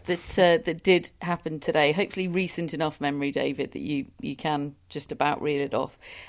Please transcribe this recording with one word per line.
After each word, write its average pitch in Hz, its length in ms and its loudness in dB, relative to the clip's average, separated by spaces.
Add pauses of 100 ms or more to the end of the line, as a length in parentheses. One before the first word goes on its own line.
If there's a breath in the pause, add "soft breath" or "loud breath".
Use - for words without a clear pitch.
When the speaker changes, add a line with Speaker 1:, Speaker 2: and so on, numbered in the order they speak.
Speaker 1:
here. 175 120 0 (180)
Speaker 2:
that, - 40 4 (220)
uh, - 40 -12
that 160 180 -4
did 175 260 6 (120)
happen 175 380 -4
today. 151 320 4
Hopefully 185 360 0
recent 175 460 -2
enough 151 280 -2
memory, 143 300 -2
David, 139 420 -2
that - 80 -10
you, 143 240 -4 (160)
you 143 140 -6
can 147 400 -2 (140)
just - 220 -10
about 147 300 0
reel 143 200 0
it 139 120 -4
off. 131 240 -2 (320 loud breath)